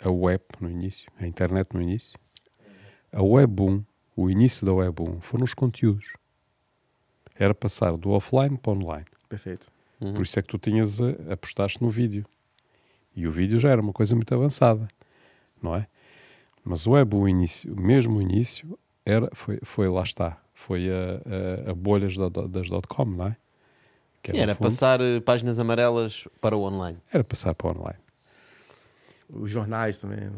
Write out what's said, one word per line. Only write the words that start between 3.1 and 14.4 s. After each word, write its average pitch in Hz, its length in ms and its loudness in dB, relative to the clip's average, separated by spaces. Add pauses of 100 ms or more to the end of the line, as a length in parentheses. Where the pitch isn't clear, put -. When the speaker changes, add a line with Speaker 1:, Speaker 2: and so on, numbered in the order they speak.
Speaker 1:
A 98 100 -2
Web 110 380 6
um, 98 220 2 (340)
o 92 140 0
início 110 340 4
da 95 80 2
Web 90 300 0
um, 87 180 -6
foram 123 240 -4
os 120 80 -4
conteúdos. 110 540 0 (1300)
Era 101 200 4
passar 90 420 0
do 92 140 -4
offline 131 460 2
para 110 160 -4
o 95 40 0
online. 82 300 -6 (220)
Speaker 2:
Perfeito. 95 400 -14 (320)
Speaker 3:
Uhum. 98 140 -6
Speaker 1:
Por 98 80 -2
isso - 160 -2
é 101 40 2
que - 60 -20
tu 101 100 -6
tinhas 107 420 0
a, 98 320 -4
apostaste - 500 -4
no 120 80 2
vídeo. 107 340 -2 (920)
E 82 100 -4
o 80 60 -2
vídeo 95 260 2
já 139 120 4
era 120 100 6
uma 104 120 -2
coisa 110 220 2
muito 117 200 0
avançada, 120 520 2 (760)